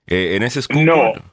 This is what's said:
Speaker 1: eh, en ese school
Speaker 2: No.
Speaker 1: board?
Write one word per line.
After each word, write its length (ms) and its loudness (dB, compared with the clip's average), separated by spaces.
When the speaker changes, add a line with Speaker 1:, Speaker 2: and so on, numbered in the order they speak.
Speaker 1:
eh, 280 -2
en 80 0
ese 180 -4
school 240 0
Speaker 2:
No. 100 4
Speaker 1:
board? 260 0